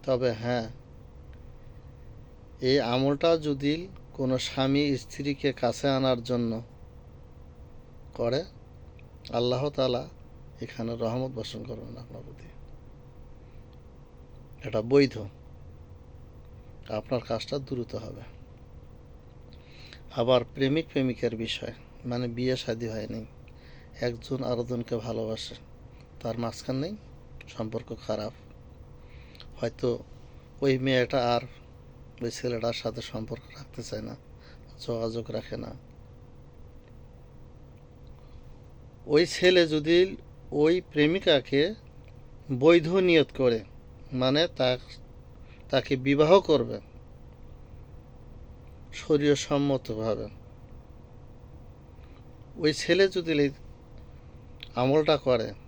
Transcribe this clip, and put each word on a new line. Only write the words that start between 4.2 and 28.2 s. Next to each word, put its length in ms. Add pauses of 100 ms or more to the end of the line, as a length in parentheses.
স্বামী 600
স্ত্রীকে 560
কাছে 360
আনার 340
জন্য 380 (1500)
করে, 300 (840)
আল্লাহ 400
তাআলা 380 (540)
এখানে 340
রহমত 360
বর্ষণ 320
করবেন 340
আপনার 280
প্রতি। 220 (2250)
এটা 140
বৈধ, 340 (1700)
আপনার 320
কাজটা 380
দ্রুত 360
হবে। 260 (1900)
আবার 260 (120)
প্রেমিক 380
প্রেমিকের 440
বিষয়, 380 (320)
মানে 220
বিয়ে 280
শাদী 320
হয়নি, 380 (760)
একজন 420
আরেকজনকে 540
ভালোবাসে, 580 (680)
তার 180
মাঝখানে 560 (520)
সম্পর্ক 480 (120)
খারাপ, 260 (1300)